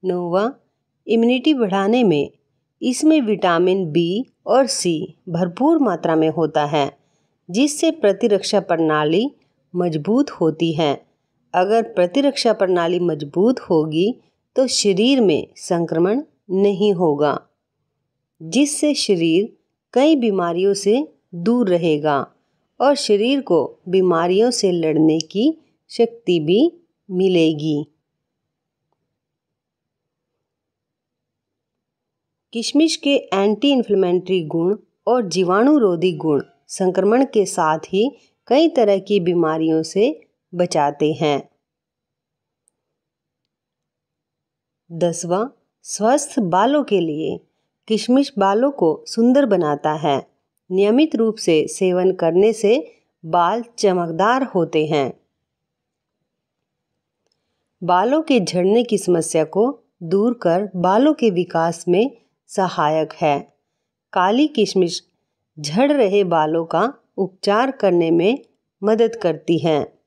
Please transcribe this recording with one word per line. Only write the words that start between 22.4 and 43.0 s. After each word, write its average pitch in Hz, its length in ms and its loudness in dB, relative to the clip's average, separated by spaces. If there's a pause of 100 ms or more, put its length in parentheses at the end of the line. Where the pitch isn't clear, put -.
और 277 180 2
शरीर 240 440 0
को 170 180 2 (300)
बीमारियों 185 600 2
से 202 200 -2
लड़ने 160 560 0
की 240 240 -2 (400)
शक्ति 226 480 -2
भी 165 200 2 (500)
मिलेगी। 160 760 0 (4000)
किशमिश 294 440 0
के 277 180 0 (180)
एंटी 208 380 2
इन्फ्लेमेटरी 185 760 0
गुण 170 280 -2 (320)
और 233 200 0
जीवाणुरोधी 185 880 2
गुण 143 240 0 (280)
संक्रमण 196 560 0
के 220 200 0
साथ 160 400 -2
ही 214 240 -2 (380)
कई 302 220 4
तरह 208 300 2
की 196 200 0
बीमारियों 160 640 0
से 196 220 -2 (480)
बचाते 156 600 0
हैं। 147 360 -2 (3500)